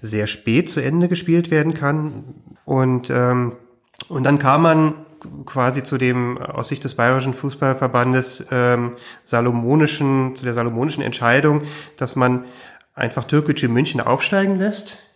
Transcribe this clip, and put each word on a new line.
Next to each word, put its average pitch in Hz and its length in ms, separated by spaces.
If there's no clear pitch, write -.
sehr 107 240
spät 127 420
zu - 120
Ende 156 260
gespielt 170 460
werden 156 220
kann. 147 500
Und, 131 460
ähm, 123 420
und 139 160
dann 143 160
kam 139 220
man 156 320
quasi 131 400
zu 139 120
dem, 123 420
aus - 280
Sicht - 160
des - 140
Bayerischen 127 360
Fußballverbandes, 131 1200
ähm, 123 440
salomonischen, 131 1080
zu 131 100
der 123 100
salomonischen 120 500
Entscheidung, 139 580
dass 131 200
man 127 300
einfach 123 280
Türkgücü 147 460
München 123 320
aufsteigen 196 560
lässt 208 420